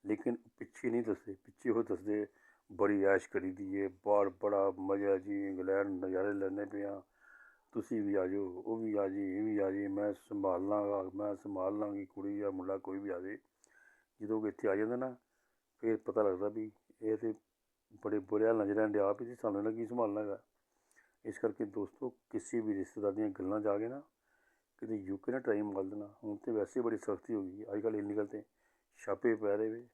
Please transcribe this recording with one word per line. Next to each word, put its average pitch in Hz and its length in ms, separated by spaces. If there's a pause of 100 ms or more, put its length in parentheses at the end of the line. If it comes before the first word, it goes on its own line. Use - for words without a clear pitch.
ਲੇਕਿਨ 107 300 (220)
ਪਿੱਛੇ - 320
ਨਹੀਂ 120 120
ਦੱਸਦੇ, 101 420
ਪਿੱਛੇ - 260
ਉਹ 113 120
ਦੱਸਦੇ 104 440 (460)
ਬੜੀ 101 320
ਐਸ਼ 98 240
ਕਰੀ 92 220
ਦੀ 95 240
ਏ, 98 140
ਬਾਹਰ 101 400
ਬੜਾ 98 500
ਮਜ਼ਾ 98 400
ਜੀ, 98 300
ਇੰਗਲੈਂਡ 95 560
ਨਜ਼ਾਰੇ 92 280
ਲੈਂਦੇ 98 320
ਪਏ 101 200
ਹਾਂ, 98 160 (720)
ਤੁਸੀਂ 110 300
ਵੀ 101 120
ਆ 95 120
ਜਾਓ, 98 180
ਉਹ 92 320
ਵੀ 110 180
ਆ 101 140
ਜੀ, 95 280
ਇਹ 104 60
ਵੀ 107 160
ਆ 98 120
ਜੀ, 101 180
ਮੈਂ 101 240
ਸੰਭਾਲ 95 560
ਲਾਂਗਾ, 101 460
ਮੈਂ 101 220
ਸੰਭਾਲ 98 420
ਲਾਂਗੀ, 101 280
ਕੁੜੀ 101 320
ਜਾਂ 101 140
ਮੁੰਡਾ 95 260
ਕੋਈ 95 200
ਵੀ 101 100
ਆ 90 120
ਜਾਏ। 98 180 (840)
ਜਦੋਂ 107 200
ਕਿ 107 60
ਇੱਥੇ 104 200
ਆ 95 80
ਜਾਂਦਾ 110 200
ਨਾ, 127 200 (640)
ਫਿਰ 113 160
ਪਤਾ 107 260
ਲੱਗਦਾ 98 260
ਵੀ 110 240 (300)
ਇਹ 110 140
ਤੇ 110 180 (680)
ਬੜੇ 104 140
ਬੁਰੇ 104 280
ਹਾਲਾਂ 113 200
'ਚ 101 40
ਰਹਿਣ 107 180
ਡਿਆ 104 180
ਆਪ 104 160
ਹੀ, 117 40
ਤੇ 123 80
ਸਾਨੂੰ 104 260
ਇਹਨਾਂ 110 120
ਕੀ 113 140
ਸੰਭਾਲਣਾ 110 340
ਹੈਗਾ। 101 220 (800)
ਇਸ 110 140
ਕਰਕੇ 110 260
ਦੋਸਤੋ, 104 460
ਕਿਸੇ - 500
ਵੀ 107 140
ਰਿਸ਼ਤੇਦਾਰ 98 380
ਦੀਆਂ 107 160
ਗੱਲਾਂ 98 320
'ਚ 104 60
ਆ 101 120
ਕੇ 113 100
ਨਾ 135 140 (760)
ਕਿਤੇ 110 180
ਯੂ 98 200
ਕੇ 110 160
ਨਾ 131 60
ਟਰਾਈ 110 240
ਮਾਰ 98 220
ਦੇਣਾ। 101 300 (100)
ਹੁਣ 104 120
ਤੇ 117 160
ਵੈਸੇ 107 280
ਬੜੀ 113 180
ਸਖਤੀ 104 360
ਹੋ 101 80
ਗਈ 95 220
ਹੈ, 101 100
ਅੱਜ 104 60
ਕੱਲ੍ਹ 110 160
ਇਲੀਗਲ 104 300
ਤੇ 104 160 (540)
ਛਾਪੇ 110 380
ਪੈ 104 220
ਰਹੇ 110 120
ਵੇ 117 260